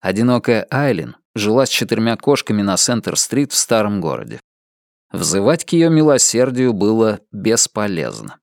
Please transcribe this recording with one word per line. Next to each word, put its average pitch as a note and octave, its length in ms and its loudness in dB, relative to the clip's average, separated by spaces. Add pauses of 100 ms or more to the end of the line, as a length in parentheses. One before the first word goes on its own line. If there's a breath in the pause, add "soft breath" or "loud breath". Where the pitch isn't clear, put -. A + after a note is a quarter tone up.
Одинокая A2+ 680 0
Айлин A#2+ 440 -2 (200)
жила A2 300 2
с - 40 -4
четырьмя A2+ 480 -2
кошками A2 460 0
на G2 140 0
Центр-стрит A#2+ 760 -2
в - 40 -6
старом G#2 460 0
городе. A#1+ 400 -6 (720)
Взывать G2 540 0
к - 80 -4
ее E3 160 4
милосердию B2+ 840 2
было G#2+ 460 2 (120)
бесполезно. G2 1120 -4